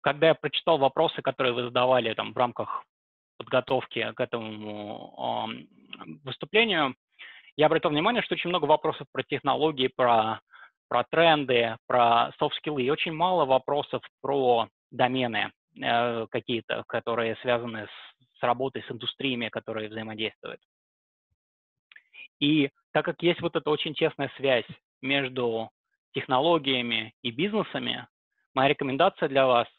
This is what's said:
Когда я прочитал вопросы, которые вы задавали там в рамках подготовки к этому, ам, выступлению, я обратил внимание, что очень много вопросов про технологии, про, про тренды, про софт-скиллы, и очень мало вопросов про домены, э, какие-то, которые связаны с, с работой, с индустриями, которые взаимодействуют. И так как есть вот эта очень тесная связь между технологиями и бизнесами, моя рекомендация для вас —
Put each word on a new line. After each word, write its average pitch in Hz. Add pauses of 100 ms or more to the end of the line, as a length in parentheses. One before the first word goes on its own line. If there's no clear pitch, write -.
Когда 147
я 151
прочитал 156
вопросы, 147
которые 131
вы 120
задавали 123
там 107
в 117
рамках 120 (540)
подготовки 123
к -
этому, 107
ам, 117 (580)
выступлению, 156 (640)
я 147
обратил 156
внимание, 185
что -
очень 170
много 170
вопросов 151
про 131
технологии, 135
про, 113 (480)
про 123
тренды, 131 (120)
про 120
софт-скиллы, 151
и 131
очень 160
мало 170
вопросов 131 (200)
про 123 (240)
домены, 123 (240)
э, 120
какие-то, 113
которые 113
связаны 117
с, -
с -
работой, 123
с -
индустриями, 120
которые 110
взаимодействуют. 110 (1800)
И 147 (220)
так 151
как 165
есть 170
вот 170
эта 151
очень 151
тесная 143
связь 131 (360)
между 127 (440)
технологиями 131
и 120
бизнесами, 127 (480)
моя 131
рекомендация 147
для 135
вас — 120 (100)